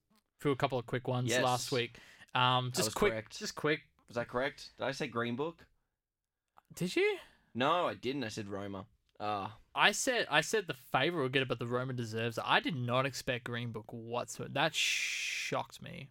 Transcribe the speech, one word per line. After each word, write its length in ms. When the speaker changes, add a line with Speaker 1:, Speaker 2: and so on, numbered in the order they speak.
Speaker 1:
threw 140
a 40
couple 220
of 80
quick 220
ones 220
Speaker 2:
Yes. 120
Speaker 1:
last 300
week. 260
Um, 320
Speaker 2:
That 100
Speaker 1:
just 120
Speaker 2:
was 60
Speaker 1:
quick, 180
Speaker 2:
correct. 280
Speaker 1:
just 160
quick. 320
Speaker 2:
Was 80
that 140
correct? 500
Did 60
I 80
say 160
Green 260
Book? 320
Speaker 1:
Did 200
you? 240
Speaker 2:
No, 340
I 60
didn't. 280
I 60
said 200
Roma. 380
Ah. 400
Speaker 1:
I 180
said, 380
I 120
said 260
The 60
Favourite 500
would 80
get 100
it, 60
but 100
The 80
Roma 260
deserves 460
it. 80
I 140
did 160
not 280
expect 400
Green 280
Book 200
whatsoever. 600
That 240
shocked 1080
me 280